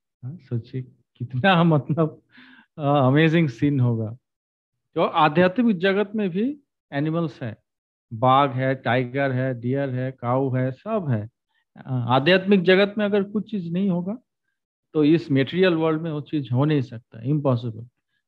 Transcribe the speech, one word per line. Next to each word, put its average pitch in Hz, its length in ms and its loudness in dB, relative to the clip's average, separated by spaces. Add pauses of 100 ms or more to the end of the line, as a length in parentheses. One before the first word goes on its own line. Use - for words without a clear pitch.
(240)
हाँ, 143 140 -14
सोचिए 127 440 -10 (340)
कितना, 165 480 2
<laughs> - 0 -
मतलब, 156 580 0 (580)
आ, 143 280 2
अमेजिंग 156 420 4
scene 143 300 0
होगा। 117 380 -2 (800)
तो 160 60 0
आध्यात्मिक 180 760 2
जगत 196 380 0
में 208 140 -2
भी 233 300 -4 (320)
animals 156 520 -4
है, 110 140 -10 (560)
बाघ 131 380 4
है, 131 240 -2
tiger 131 560 -2
है, 127 280 -4
deer 135 300 -4
है, 127 220 -6
काऊ 127 440 -2
है, 127 160 -2
सब 202 380 -6
है। 107 200 -4 (480)
आ, 123 380 -2
आध्यात्मिक 180 460 4
जगत 190 360 4
में 208 80 -2
अगर 202 180 0
कुछ 202 280 -6
चीज 175 200 -8
नहीं 190 180 -2
होगा, 180 280 -4 (760)
तो 156 100 2
इस 156 280 2
material 170 420 2
world 160 280 0
में 165 100 -6
वो 147 100 -6
चीज 135 300 -6
हो 127 140 2
नहीं 151 160 2
सकता, 120 400 -14
impossible। 123 640 -2 (400)